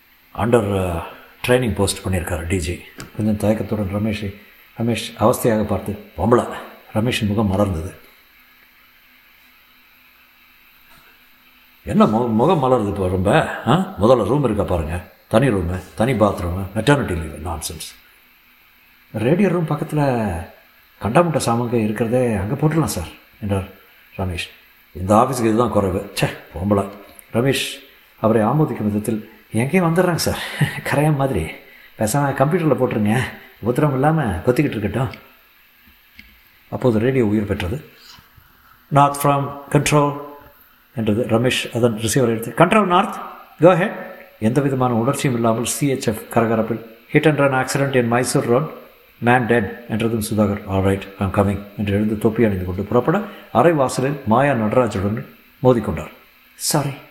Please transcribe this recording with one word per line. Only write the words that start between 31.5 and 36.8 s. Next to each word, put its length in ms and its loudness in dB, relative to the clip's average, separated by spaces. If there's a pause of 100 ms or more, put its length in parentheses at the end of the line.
பேசாம 400 0
கம்ப்யூட்டர்ல 380 2
போட்டுருங்க, 440 0 (400)
உத்தரவு 340 0
இல்லாம 280 2
கொத்திக்கிட்டு 540 0
இருக்கட்டும்." 340 -2 (1600)
அப்போது 280 0